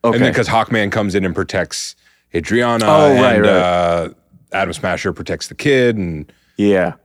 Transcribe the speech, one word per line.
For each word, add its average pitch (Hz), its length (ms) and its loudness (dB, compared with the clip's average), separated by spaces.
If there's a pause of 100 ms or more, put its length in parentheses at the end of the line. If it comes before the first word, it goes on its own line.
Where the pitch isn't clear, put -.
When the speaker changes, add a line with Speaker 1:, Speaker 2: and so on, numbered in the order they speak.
Speaker 1:
Okay. 120 120 2
Speaker 2:
And 127 80 2
then 120 80 0
'cause 113 160 -2
Hawkman 110 420 0
comes 101 240 -4
in 98 100 0
and 87 100 -2
protects - 600 -6 (400)
Adriana 117 500 0
Speaker 1:
Oh, 147 300 6
right, 127 200 4
Speaker 2:
and, 104 80 4
Speaker 1:
right. 107 60 4
Speaker 2:
uh, 87 600 0 (440)
Adam 95 200 -2
Smasher 90 400 -4
protects 85 340 -10
the - 80 -16
kid, 127 420 2
and 82 340 -8 (240)
Speaker 1:
Yeah. 101 380 2 (120)